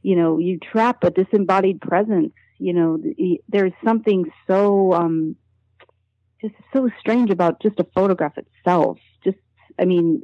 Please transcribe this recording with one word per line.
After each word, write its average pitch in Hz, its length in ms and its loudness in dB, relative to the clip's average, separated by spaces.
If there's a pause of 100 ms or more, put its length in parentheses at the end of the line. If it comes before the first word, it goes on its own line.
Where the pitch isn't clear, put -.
you 185 160 0
know, 165 200 2
you 175 220 -2
trap 233 460 -2
a 170 60 2
disembodied 190 680 0
presence, 185 540 -2 (260)
you 180 140 -4
know, 165 240 0
th-, - 200 -6
y-, 180 200 0 (100)
there's 196 240 0 (140)
something 220 400 0 (220)
so, 196 460 2
um, 165 440 -2 (1040)
just 208 140 -10 (180)
so 262 160 0 (100)
strange 226 300 0
about 170 320 0
just 208 180 0
a 170 60 -2 (100)
photograph 185 420 0
itself. - 640 -2 (240)
Just, 190 140 -2 (420)
I 180 60 2
mean, 170 380 0